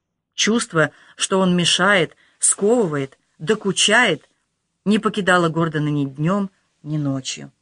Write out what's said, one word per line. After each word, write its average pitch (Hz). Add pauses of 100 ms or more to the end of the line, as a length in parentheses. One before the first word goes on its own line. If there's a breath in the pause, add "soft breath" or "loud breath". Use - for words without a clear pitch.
(340)
Чувство, 170 (240 soft breath)
что -
он 180
мешает, 175 (220 soft breath)
сковывает, 196 (200)
докучает, 208 (560)
не 214
покидало 185
Гордона 156
ни 147
днем, 165 (340)
ни 151
ночью. 139 (100)